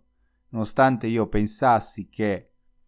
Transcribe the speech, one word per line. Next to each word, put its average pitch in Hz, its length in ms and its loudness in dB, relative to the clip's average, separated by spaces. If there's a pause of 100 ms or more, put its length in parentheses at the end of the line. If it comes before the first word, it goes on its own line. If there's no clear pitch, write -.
(560)
nonostante 117 520 0
io 113 200 0
pensassi 107 800 0
che 104 440 -6 (360)